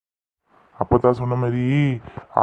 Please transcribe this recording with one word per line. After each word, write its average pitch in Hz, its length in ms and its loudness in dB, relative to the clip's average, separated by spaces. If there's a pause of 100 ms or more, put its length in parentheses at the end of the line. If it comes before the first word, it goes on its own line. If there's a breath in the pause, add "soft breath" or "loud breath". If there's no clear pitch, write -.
(800)
அப்பத்தா 120 380 2
சொன்ன 123 240 -4
மாதிரி 123 220 -2 (760 loud breath)